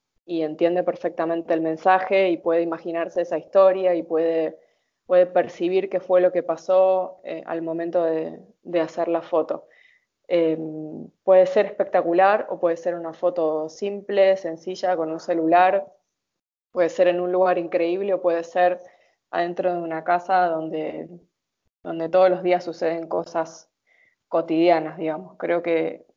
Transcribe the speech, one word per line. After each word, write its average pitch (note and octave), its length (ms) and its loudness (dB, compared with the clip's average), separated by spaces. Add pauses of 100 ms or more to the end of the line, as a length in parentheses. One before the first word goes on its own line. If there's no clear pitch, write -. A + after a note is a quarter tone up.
(240)
y E3 180 -4
entiende E3+ 420 0
perfectamente E3 720 -4
el D#3+ 80 -2
mensaje F#3 680 2
y E3+ 60 0
puede E3+ 260 0
imaginarse E3 600 -4
esa E3+ 140 -4
historia F#3 600 4
y D#3+ 80 -4
puede, E3 520 0 (500)
puede F3+ 200 6
percibir F3+ 640 0
qué F#3+ 100 -4
fue F3+ 220 2
lo F3+ 100 4
que F3 140 -2
pasó, F#3 800 0
eh, D#3+ 220 -10
al E3 160 -6
momento E3+ 420 -2
de, D#3+ 340 -2 (240)
de F3 180 -2
hacer E3 280 -4
la E3 140 -2
foto. - 440 -2 (640)
Em, D#3+ 760 -2 (160)
puede F#3 220 8
ser G3+ 200 2
espectacular F#3+ 840 2
o E3+ 100 -6
puede E3+ 160 0
ser E3+ 180 -6
una E3+ 180 -10
foto D#3+ 560 -2
simple, G3 680 0
sencilla, F3+ 600 -6
con D#3+ 140 -4
un D#3+ 80 -6
celular, F3 720 2 (800)
puede F3 180 0
ser F3+ 200 2
en F3 120 0
un F3+ 120 -2
lugar F3+ 260 2
increíble F3 560 -2
o F3+ 80 -4
puede E3+ 220 -2
ser F3+ 360 0 (520)
adentro F3 400 -2
de F3 80 -4
una D#3+ 240 -8
casa F3+ 420 2
donde, D#3+ 600 -6 (760)
donde E3 260 -6
todos F#3 220 4
los F3+ 140 -2
días F3+ 180 2
suceden E3 460 -6
cosas E3+ 600 -6 (600)
cotidianas, D#3+ 720 0
digamos. D#3+ 380 -8
Creo E3+ 280 -4
que E3 420 -4 (100)